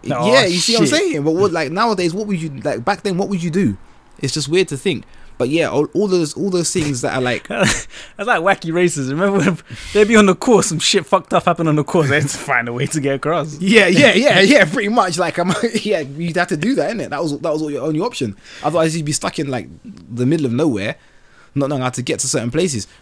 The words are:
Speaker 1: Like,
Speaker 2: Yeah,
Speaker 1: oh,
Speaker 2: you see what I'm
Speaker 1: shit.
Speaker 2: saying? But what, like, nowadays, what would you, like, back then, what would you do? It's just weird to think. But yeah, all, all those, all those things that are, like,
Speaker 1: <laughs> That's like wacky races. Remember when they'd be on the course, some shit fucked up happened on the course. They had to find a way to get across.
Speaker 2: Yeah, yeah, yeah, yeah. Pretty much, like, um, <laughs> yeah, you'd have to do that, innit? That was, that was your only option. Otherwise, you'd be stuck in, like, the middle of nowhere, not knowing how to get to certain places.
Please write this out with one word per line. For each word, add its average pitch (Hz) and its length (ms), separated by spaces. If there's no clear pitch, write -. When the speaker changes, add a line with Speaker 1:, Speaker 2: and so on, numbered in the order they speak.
Speaker 1:
Like, - 60
Speaker 2:
Yeah, 131 60
Speaker 1:
oh, - 20
Speaker 2:
you 175 140
see 226 120
what 226 100
I'm 156 40
Speaker 1:
shit. 233 100
Speaker 2:
saying? 320 280
But 160 80
what, 185 200
like, 160 180
nowadays, 180 440
what 214 140
would 185 120
you, 165 80
like, 123 180
back 196 200
then, 190 160
what 196 100
would 190 140
you 175 80
do? 151 260
It's 139 120
just 143 160
weird 175 200
to 143 100
think. 160 260
But 123 120
yeah, 156 180
all, 147 160
all 202 140
those, 175 280
all 196 140
those 175 220
things 147 300
that 143 120
are, 131 60
like, 123 280
Speaker 1:
<laughs> - 0
That's - 380
like 185 220
wacky 175 340
races. 165 380
Remember 196 260
when 165 180
they'd 208 160
be 233 80
on 214 100
the 180 80
course, 214 320
some 165 140
shit - 260
fucked - 260
up 175 120
happened 170 240
on 147 80
the 147 80
course. 156 240
They 143 120
had 147 80
to - 100
find 123 280
a 117 60
way 127 160
to 156 120
get 135 140
across. 151 460
Speaker 2:
Yeah, 196 260
yeah, 202 280
yeah, 202 260
yeah. 269 240
Pretty 202 240
much, 196 280
like, 175 220
um, 175 160
<laughs> 226 160
yeah, 196 180
you'd 147 340
have 175 140
to 180 80
do 208 180
that, 156 220
innit? 127 140
That 143 120
was, 143 160
that 156 140
was 156 180
your 135 140
only 156 160
option. 156 360
Otherwise, 160 320
you'd 156 100
be 151 60
stuck - 260
in, 151 100
like, 113 200
the 120 420
middle 156 180
of 117 80
nowhere, 123 440
not 139 140
knowing 139 140
how 127 80
to 123 120
get 123 160
to - 80
certain 123 240
places. 147 380